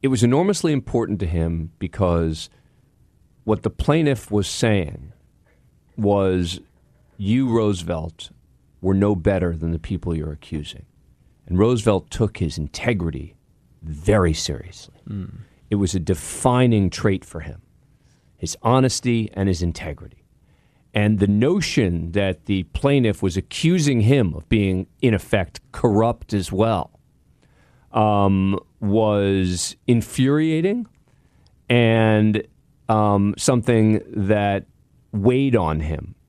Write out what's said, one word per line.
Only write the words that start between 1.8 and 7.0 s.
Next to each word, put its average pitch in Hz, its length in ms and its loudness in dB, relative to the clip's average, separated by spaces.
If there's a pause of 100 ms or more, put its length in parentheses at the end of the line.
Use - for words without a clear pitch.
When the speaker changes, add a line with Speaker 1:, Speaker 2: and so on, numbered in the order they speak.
Speaker 1:
what 107 220 -2
the 104 60 0
plaintiff 147 600 0
was 104 160 0
saying 98 640 -2 (840)
was, 95 640 0 (560)